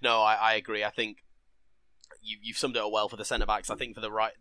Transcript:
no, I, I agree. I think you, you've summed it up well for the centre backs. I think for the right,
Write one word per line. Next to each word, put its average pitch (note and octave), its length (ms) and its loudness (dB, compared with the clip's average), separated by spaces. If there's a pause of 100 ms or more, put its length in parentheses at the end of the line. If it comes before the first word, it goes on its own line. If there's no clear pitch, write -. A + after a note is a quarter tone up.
no, A#2 200 4
I, G#2+ 140 6
I A2 180 4
agree. G#2+ 300 -2
I G#2 80 0
think A2 260 -4 (1040)
you, G#2+ 200 -12
you've A2 160 -8
summed B2+ 180 -2
it A2+ 60 0
up G#2+ 100 0
well G#2+ 180 2
for A#2 80 -12
the G#2 80 -8
centre A2 200 0
backs. G#2 240 0
I A2 60 -2
think A#2 200 -8
for A2+ 60 -10
the A2 100 -6
right, G#2+ 300 0